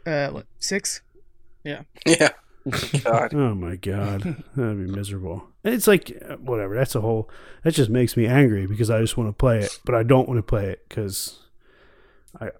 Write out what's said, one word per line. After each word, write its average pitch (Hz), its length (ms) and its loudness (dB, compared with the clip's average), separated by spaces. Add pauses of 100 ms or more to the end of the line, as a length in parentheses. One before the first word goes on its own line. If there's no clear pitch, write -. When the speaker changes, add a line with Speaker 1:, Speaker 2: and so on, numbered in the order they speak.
Speaker 1:
uh, 143 240 -2
what, 143 160 -10 (140)
six? - 420 -6 (640)
Yeah. - 180 -10 (240)
Speaker 2:
Yeah. 156 240 6 (340)
Speaker 3:
<laughs> 135 400 -4
Speaker 2:
God. 117 300 0
Speaker 3:
Oh 131 220 2
my 87 220 -6
God. 98 680 -4 (120)
That'd 107 300 -2
be 95 60 -6
miserable. 95 560 -8 (160)
And 220 100 0
it's 226 140 0
like, - 280 4 (140)
uh, 139 60 -10
whatever. 107 400 -4
That's 131 180 0
a 117 80 0
whole, 110 280 -2 (340)
that 160 100 2
just 123 160 4
makes 123 260 2
me 113 120 2
angry 117 400 4
because 107 240 0
I 110 100 2
just 113 160 -2
wanna 110 160 -2
play 117 280 2
it, - 220 -4
but 123 120 0
I 113 80 2
don't 131 260 4
wanna 120 140 0
play 101 240 -2
it - 200 -8
'cause - 520 -8 (1000)
I, 110 100 -10 (100)